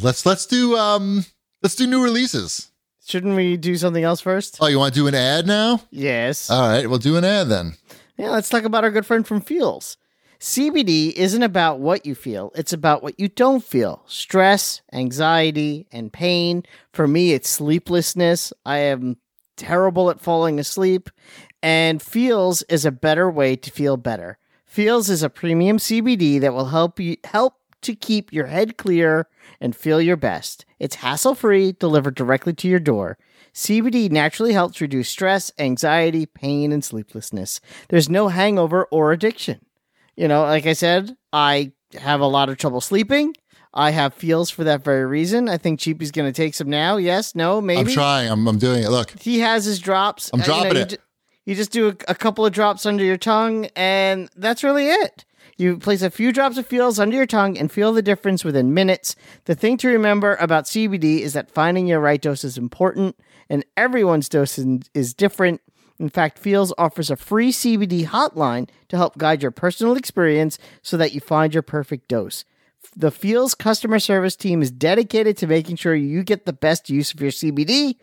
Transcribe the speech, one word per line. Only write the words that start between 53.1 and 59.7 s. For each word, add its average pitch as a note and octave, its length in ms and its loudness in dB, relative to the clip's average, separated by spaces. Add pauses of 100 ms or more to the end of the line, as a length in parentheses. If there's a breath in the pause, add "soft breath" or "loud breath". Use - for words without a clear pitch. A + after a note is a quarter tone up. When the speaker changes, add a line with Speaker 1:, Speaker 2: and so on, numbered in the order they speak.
Speaker 2:
tongue, A3 580 0
and F#3+ 600 0
that's A3 260 -2
really C#4+ 260 2
it. - 360 0 (320 soft breath)
You F3+ 220 0
place G3 240 0
a F#3 80 0
few A#3 220 0
drops C4 260 0
of A#3+ 80 -6
Feels B3 340 0
under A3 160 2
your C4+ 100 4
tongue G3 300 0
and - 160 -4
feel G#3+ 220 2
the A3+ 80 2
difference G3 420 0
within C#3 300 2
minutes. F#3 420 0 (300 loud breath)
The E3+ 80 0
thing A3+ 240 0